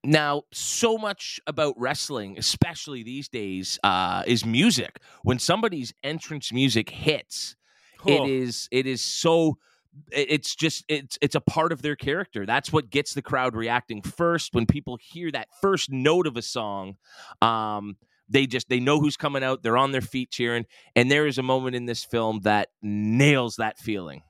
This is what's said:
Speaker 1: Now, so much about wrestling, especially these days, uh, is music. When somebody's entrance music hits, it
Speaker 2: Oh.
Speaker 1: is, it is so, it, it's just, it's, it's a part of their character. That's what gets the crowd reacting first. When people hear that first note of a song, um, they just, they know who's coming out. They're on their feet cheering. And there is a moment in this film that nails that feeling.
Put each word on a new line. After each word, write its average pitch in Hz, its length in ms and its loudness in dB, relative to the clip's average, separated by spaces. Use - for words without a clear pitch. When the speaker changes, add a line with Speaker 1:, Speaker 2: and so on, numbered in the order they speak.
Speaker 1:
Now, 147 420 2
so - 420 0
much 214 500 -8
about 151 300 -2
wrestling, 117 600 -4
especially 147 640 -4
these 131 260 -12
days, 95 560 -6
uh, 92 420 2
is 113 200 2
music. 127 540 2
When 123 160 2
somebody's 175 540 -2
entrance 151 480 -8
music 120 380 2
hits, - 680 -4
it 143 120 6
Speaker 2:
Oh. 139 80 2
Speaker 1:
is, 127 460 -2
it 127 140 0
is 131 160 -4
so, 165 560 4
it, 131 200 0
it's - 240 0
just, - 340 -2
it's, 143 320 -4
it's 143 140 0
a 143 80 2
part 160 280 2
of 135 120 -4
their 147 140 -2
character. 143 500 -6
That's 123 260 0
what 151 160 0
gets 143 240 -2
the 143 80 -4
crowd 127 340 -2
reacting 113 460 -2
first. 170 540 -2
When 120 100 2
people 123 340 -2
hear 170 340 -10
that 117 160 -8
first 190 320 0
note 156 340 4
of 123 120 -4
a 117 40 -6
song, 98 540 -6
um, 107 560 0
they 139 200 4
just, 127 240 -4
they 127 100 2
know 143 200 4
who's 147 180 0
coming 143 260 -4
out. 131 180 -2
They're 117 140 2
on 135 160 4
their 131 80 0
feet 127 300 -6
cheering. 117 340 -2
And 123 140 6
there 151 160 6
is 135 100 0
a 135 60 -2
moment 131 340 0
in 120 80 -4
this 120 180 -4
film 110 420 0
that 104 260 2
nails 117 760 2
that 110 220 -6
feeling. 87 520 -8